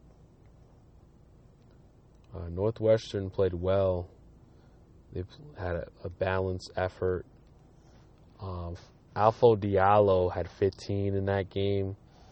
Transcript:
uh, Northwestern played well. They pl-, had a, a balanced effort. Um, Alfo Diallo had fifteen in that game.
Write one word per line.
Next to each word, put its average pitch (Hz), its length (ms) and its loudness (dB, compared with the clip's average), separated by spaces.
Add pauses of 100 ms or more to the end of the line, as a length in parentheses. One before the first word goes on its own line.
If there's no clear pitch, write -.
(2250)
uh, 85 160 -10
Northwestern 104 800 -2
played 95 240 0
well. 92 540 0 (1040)
They 92 100 -8
pl-, - 340 -16
had 90 200 -6
a, - 120 -10 (140)
a 98 60 -10
balanced 92 680 -4
effort. 92 480 -4 (1160)
Um, 87 360 -10 (380)
Alfo 113 420 6
Diallo 98 760 4
had 87 180 -6
fifteen 101 640 -2
in 98 120 -2
that 98 220 -2
game. 98 480 -4 (360)